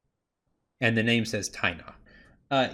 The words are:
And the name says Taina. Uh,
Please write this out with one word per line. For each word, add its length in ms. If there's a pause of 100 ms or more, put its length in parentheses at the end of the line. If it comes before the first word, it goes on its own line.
(800)
And 160
the 60
name 220
says 260
Taina. 440 (560)
Uh, 240